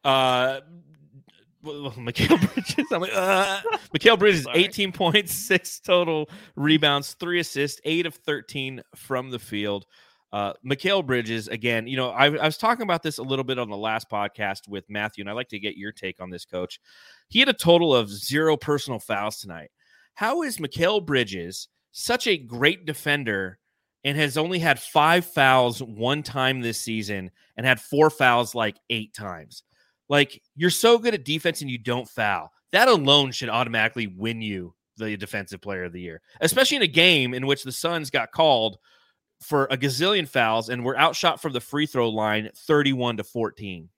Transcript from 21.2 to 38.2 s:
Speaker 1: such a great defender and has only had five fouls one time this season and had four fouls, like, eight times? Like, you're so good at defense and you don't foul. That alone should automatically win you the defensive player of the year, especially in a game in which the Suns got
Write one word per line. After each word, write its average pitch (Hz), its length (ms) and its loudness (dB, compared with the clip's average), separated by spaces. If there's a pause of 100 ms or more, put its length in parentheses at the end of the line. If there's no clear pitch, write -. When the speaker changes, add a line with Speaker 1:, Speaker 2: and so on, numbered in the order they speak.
Speaker 1:
such - 340 -4
a 208 100 2
great 143 520 0
defender 117 720 -2 (440)
and 139 140 -2
has 147 180 0
only 170 220 -2
had 160 220 2
five 165 440 2
fouls 131 600 2
one 120 400 -4
time 131 380 -2
this 117 200 -4
season 104 480 -6 (260)
and 117 100 -6
had 127 140 4
four 151 300 4
fouls, 123 460 4
like, 110 200 -2 (140)
eight 110 240 -6
times? 87 480 -14 (480)
Like, 143 320 2 (140)
you're 165 160 2
so 233 260 6
good 226 160 0
at 143 120 -6
defense 156 360 -2
and 139 80 -8
you 123 80 -6
don't 120 320 -4
foul. 98 420 -2 (200)
That 220 160 6
alone 143 460 6
should 123 160 -6
automatically 113 580 0
win 110 340 -6
you 95 320 -8 (240)
the 107 180 -6
defensive 98 460 -10
player 95 220 -8
of 87 100 -10
the 90 80 -12
year, 82 200 -14 (200)
especially 247 360 2
in 240 60 2
a 180 40 2
game 151 480 4
in 127 100 -6
which 139 180 0
the 131 80 -10
Suns 165 380 -4
got 123 220 -2